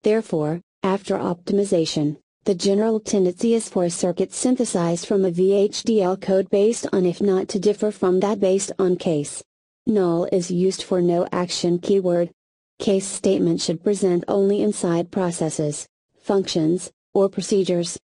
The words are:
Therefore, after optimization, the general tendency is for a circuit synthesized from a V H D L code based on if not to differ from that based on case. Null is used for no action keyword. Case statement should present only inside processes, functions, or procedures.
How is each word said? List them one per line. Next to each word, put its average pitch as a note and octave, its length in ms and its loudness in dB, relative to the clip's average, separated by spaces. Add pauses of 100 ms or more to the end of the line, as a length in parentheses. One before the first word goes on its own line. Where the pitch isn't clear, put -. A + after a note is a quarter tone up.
Therefore, F3+ 580 0 (220)
after G3 340 -2
optimization, E3+ 1000 -2 (260)
the G3+ 100 0
general G3+ 460 0
tendency G3+ 560 0
is A3 140 -4
for F3+ 160 0
a E3+ 40 0
circuit F3+ 440 -2
synthesized G3 760 -2
from G3 180 2
a F3+ 60 0
V F#3 220 2
H G3+ 280 0
D G#3+ 220 2
L F#3 120 2
code G3 360 0
based G#3+ 420 2
on F#3 140 2
if F3 140 -2
not F#3+ 260 0
to G3+ 120 -4
differ G#3 300 0
from F#3 300 0
that G3+ 200 0
based G3 380 0
on F3+ 200 2
case. D3+ 440 -4 (460)
Null F3+ 440 2
is F3+ 200 0
used F#3 320 0
for F#3 180 0
no F3 300 2
action F3+ 480 -2
keyword. F3 500 0 (480)
Case G3 300 0
statement F3+ 540 0
should F3 220 -4
present F#3+ 440 2
only G3+ 340 2
inside F3 480 0
processes, D#3+ 760 -4 (320)
functions, F3+ 720 0 (240)
or G3 140 4
procedures. F3+ 760 -2